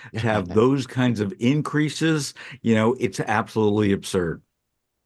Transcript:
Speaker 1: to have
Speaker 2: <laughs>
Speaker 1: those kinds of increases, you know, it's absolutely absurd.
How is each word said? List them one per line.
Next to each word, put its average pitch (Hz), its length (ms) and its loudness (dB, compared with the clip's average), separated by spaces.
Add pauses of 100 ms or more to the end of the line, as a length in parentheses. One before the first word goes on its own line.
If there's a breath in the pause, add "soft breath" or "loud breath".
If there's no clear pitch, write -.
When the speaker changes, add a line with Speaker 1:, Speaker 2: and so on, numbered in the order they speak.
(140)
Speaker 1:
to 110 60 -6
have 107 280 0
Speaker 2:
<laughs> 90 60 -10
Speaker 1:
those 127 320 4
kinds 123 340 0
of 98 200 -2
increases, 151 960 0 (260 loud breath)
you 113 140 2
know, 110 240 4
it's 98 200 -2
absolutely 107 720 0
absurd. 90 520 -2 (640)